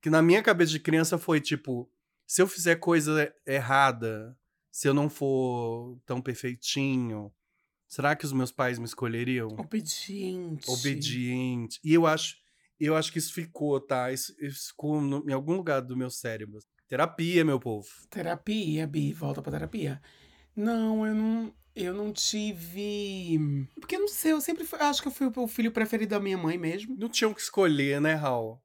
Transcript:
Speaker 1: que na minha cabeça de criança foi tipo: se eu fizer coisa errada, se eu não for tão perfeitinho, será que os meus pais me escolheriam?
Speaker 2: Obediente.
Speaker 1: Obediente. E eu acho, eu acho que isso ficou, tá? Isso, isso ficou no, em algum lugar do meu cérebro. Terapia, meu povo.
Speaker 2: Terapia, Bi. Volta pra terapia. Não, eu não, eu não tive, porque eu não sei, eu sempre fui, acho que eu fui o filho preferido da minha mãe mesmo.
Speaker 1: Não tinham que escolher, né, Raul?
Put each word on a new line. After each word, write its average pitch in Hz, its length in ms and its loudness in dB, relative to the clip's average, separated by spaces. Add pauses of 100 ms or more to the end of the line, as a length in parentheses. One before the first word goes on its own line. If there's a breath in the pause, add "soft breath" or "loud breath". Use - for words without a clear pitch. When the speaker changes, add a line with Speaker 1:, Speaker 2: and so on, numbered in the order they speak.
Speaker 1:
que 160 80 -2
na 160 120 8
minha 170 220 8
cabeça 170 300 6
de 156 80 -2
criança 160 360 2
foi 160 220 2
tipo: 131 500 -4 (380)
se - 140 4
eu 190 60 8
fizer 170 280 2
coisa 156 580 2 (140)
errada, 123 920 2 (320)
se - 160 -6
eu 139 80 6
não 147 160 2
for 123 960 -2
tão 127 160 -4
perfeitinho, 123 1080 -2 (560)
será 143 260 0
que 151 120 -6
os 139 80 -4
meus 127 180 0
pais 123 260 -2
me 117 60 -8
escolheriam? 117 640 -4 (100)
Speaker 2:
Obediente. 180 1120 -6
Speaker 1:
Obediente. 127 1120 -2
E 156 120 4
eu 170 120 8
acho, 156 300 0 (420)
eu 151 160 2
acho 156 160 2
que 165 100 -4
isso - 140 -6
ficou, 151 460 -2
tá? 131 320 -2
Isso, - 300 -8
isso 139 260 -10
ficou 151 320 -2
no, 143 300 -2
em - 20 0
algum 143 240 -2
lugar 165 260 -2
do 127 140 -8
meu 127 140 -2
cérebro. 110 500 -10 (300)
Terapia, 165 560 2
meu 139 120 4
povo. 110 300 -4 (220)
Speaker 2:
Terapia, 170 760 -2
Bi. 147 280 -2
Volta 147 280 -6
pra 143 120 -8
terapia. 147 480 -6 (520 soft breath)
Não, 220 540 0
eu 214 80 0
não, 220 380 0 (220)
eu 180 180 -4
não 208 200 -4
tive, 185 1500 -2 (120)
porque - 160 -6
eu 381 60 -2
não 415 60 0
sei, 320 240 0
eu 311 80 4
sempre 339 240 -4
fui, 330 160 -10
acho 294 220 2
que - 60 -4
eu 262 40 -2
fui 269 240 0
o 247 120 -2
filho 226 240 0
preferido 220 400 0
da 208 80 0
minha 196 180 0
mãe 165 180 0
mesmo. 185 400 -4
Speaker 1:
Não 220 140 -6
tinham 220 240 2
que - 80 -12
escolher, 143 580 4
né, 156 140 4
Raul? 123 520 -2